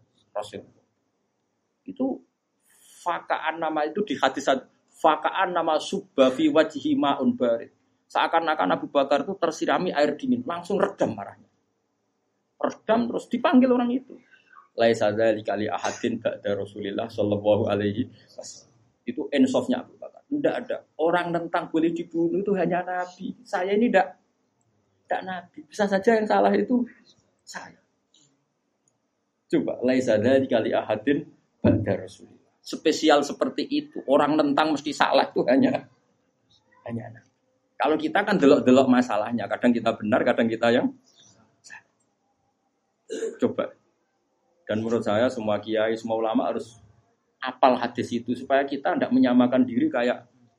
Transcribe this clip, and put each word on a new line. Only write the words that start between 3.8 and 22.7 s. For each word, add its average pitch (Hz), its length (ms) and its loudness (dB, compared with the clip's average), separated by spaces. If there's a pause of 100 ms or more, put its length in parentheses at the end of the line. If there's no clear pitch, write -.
itu 156 160 -4
di - 160 -2
hadis, 139 320 0 (400)
fakaan 170 640 0
nama 165 240 0
subba 135 560 0
fi 156 160 2
wajhi 151 480 0
ma'un 139 400 0
barid. 117 320 -2 (400)
Seakan-akan 160 640 0
Abu 156 160 -6
Bakar 139 320 2
itu 196 160 -8
tersirami 160 560 -2
air 147 240 0
dingin, 123 240 -2
langsung 175 380 -4
redam - 340 -2
marahnya. 101 320 -14 (1120)
Redam - 480 -2
terus - 220 -8
dipanggil 262 400 4
orang 240 240 2
itu. - 240 -8 (600)
"Laisa 113 340 4
dzalika 107 460 0
li 107 100 -2
ahadin 113 540 -4
ba'da 101 340 -4
Rasulillah 101 560 -8
sallallahu 104 560 0
alaihi 101 400 -2 (240)
wasallam." - 400 -20 (320)
Itu - 240 -8
ensofnya 127 560 2
Abu - 160 -20
Bakar. - 280 -20
Tidak 147 260 -2
ada 120 300 -8 (160)
orang 170 320 0
tentang 170 400 -4
boleh 165 160 2
dibunuh 170 560 -2
itu 202 80 0
hanya 175 320 0